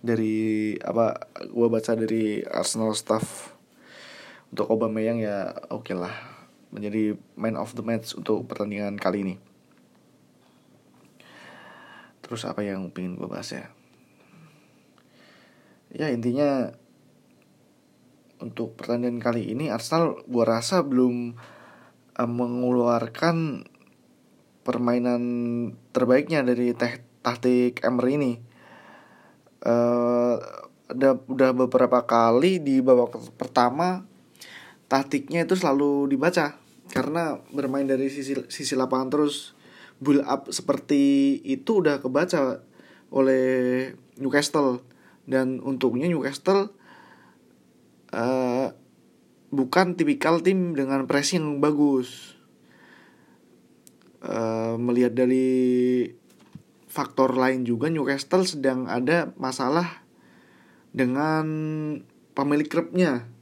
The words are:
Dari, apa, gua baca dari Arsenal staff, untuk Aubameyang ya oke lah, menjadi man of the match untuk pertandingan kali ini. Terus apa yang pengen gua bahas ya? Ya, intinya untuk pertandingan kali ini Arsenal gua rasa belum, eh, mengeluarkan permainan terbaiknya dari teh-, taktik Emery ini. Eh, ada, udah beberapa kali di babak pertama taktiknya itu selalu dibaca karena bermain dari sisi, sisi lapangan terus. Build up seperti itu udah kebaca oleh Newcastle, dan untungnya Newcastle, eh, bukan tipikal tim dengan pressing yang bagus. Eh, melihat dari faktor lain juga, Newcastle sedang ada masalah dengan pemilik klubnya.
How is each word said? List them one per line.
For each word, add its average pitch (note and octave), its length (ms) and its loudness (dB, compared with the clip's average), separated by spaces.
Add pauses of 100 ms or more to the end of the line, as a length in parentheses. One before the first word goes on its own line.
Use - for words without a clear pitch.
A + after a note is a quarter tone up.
Dari, A2 800 0
apa, - 400 0 (240)
gua A#2 240 2
baca A2+ 240 0
dari A2 480 -2
Arsenal - 480 -2
staff, - 640 -4 (880)
untuk G#2+ 240 -6
Aubameyang A2 480 -2
ya G#2 340 -4 (220)
oke - 160 -12
lah, F2+ 240 -6 (560)
menjadi G#2+ 480 -2 (160)
man A2 240 -4
of G2+ 160 -8
the A#2 80 -8
match A2+ 320 -4
untuk A2+ 320 -2
pertandingan G2+ 480 -6
kali G2 320 -2
ini. F#2 80 -4 (3000)
Terus A2+ 240 -10
apa - 160 -6
yang F#2+ 320 -6
pengen F2+ 240 -8
gua - 80 -10 (100)
bahas - 140 -12
ya? - 160 -12 (2250)
Ya, D3 240 -4
intinya B2+ 580 0 (1700)
untuk A#2 400 -10
pertandingan A#2+ 400 -2
kali A#2 320 -2
ini C3+ 160 -4
Arsenal D3+ 640 -2
gua A#2 320 2
rasa F3 240 0
belum, B2 480 2 (800)
eh, A#2+ 160 -2
mengeluarkan B2 1400 0 (960)
permainan A#2+ 600 0 (680)
terbaiknya C3+ 560 2
dari B2 240 2
teh-, A#2+ 320 -4 (180)
taktik B2 640 0
Emery B2+ 320 0
ini. C#3 180 0 (1300)
Eh, A#2+ 680 2 (500)
ada, C3 400 2
udah C3 240 4
beberapa B2+ 560 4
kali B2+ 560 4
di C3+ 160 2
babak B2 400 4 (160)
pertama E3+ 720 0 (800)
taktiknya C#3 560 0
itu F#3 160 2
selalu C#3+ 480 2
dibaca C#3+ 560 0 (320)
karena D3 560 -2
bermain C3+ 320 -2
dari C3+ 240 0
sisi, C3+ 400 -6
sisi C3+ 320 -4
lapangan C3 320 0
terus. D3 480 -2 (400)
Build C#3 240 4
up C3+ 320 -2
seperti C#3 880 2
itu E3+ 400 0
udah D3 160 2
kebaca C#3+ 640 -2 (480)
oleh C3 800 2 (240)
Newcastle, C3+ 720 0 (400)
dan C3 320 0
untungnya C3 480 0
Newcastle, F3+ 640 0 (1400)
eh, B2+ 560 0 (800)
bukan F3 480 2
tipikal D3+ 400 2
tim F3 400 2
dengan C3+ 320 -2
pressing C#3+ 320 2
yang D3 160 -2
bagus. C#3+ 800 2 (1800)
Eh, A2+ 560 -4
melihat A#2+ 400 2
dari B2+ 880 2 (800)
faktor C3 480 0
lain B2+ 320 2
juga, A#2+ 240 0
Newcastle D3+ 560 0
sedang C3+ 400 -2
ada B2+ 480 0
masalah C#3 720 -2 (880)
dengan C#3+ 480 0 (960)
pemilik D3 320 0
klubnya. D#3+ 560 0 (160)